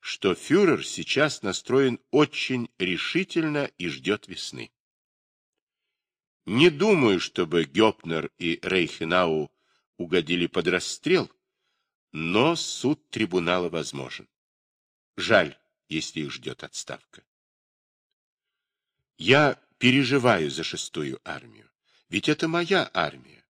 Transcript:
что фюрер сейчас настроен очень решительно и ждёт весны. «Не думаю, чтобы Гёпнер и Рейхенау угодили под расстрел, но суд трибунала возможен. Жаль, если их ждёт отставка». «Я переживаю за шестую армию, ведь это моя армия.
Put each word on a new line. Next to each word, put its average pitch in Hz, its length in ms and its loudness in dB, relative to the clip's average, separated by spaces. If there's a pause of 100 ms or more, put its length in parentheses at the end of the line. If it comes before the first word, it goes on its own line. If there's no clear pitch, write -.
что - 340 -2
фюрер 160 520 2
сейчас - 560 -2
настроен 120 580 0 (100)
очень 131 680 0
решительно 147 840 -2 (140)
и 87 100 -6
ждёт 73 400 -4
весны. 69 420 -12 (1800)
«Не 131 240 6
думаю, 147 500 2
чтобы 85 440 0
Гёпнер 82 720 0
и 82 240 -4
Рейхенау 82 920 0 (460)
угодили 87 480 -2
под 82 220 -2
расстрел, 135 600 -2 (840)
но 101 440 2
суд - 540 -4
трибунала 90 580 0
возможен. 71 580 -8 (920)
Жаль, 90 420 2 (300)
если 78 320 -6
их 71 100 -6
ждёт 65 340 -12
отставка». - 580 -14 (2000)
«Я 131 420 4 (180)
переживаю 123 720 4
за 71 120 -8
шестую 76 600 -8
армию, 60 460 -16 (380)
ведь 190 220 -2
это 151 180 0
моя 170 460 0
армия. 69 560 -6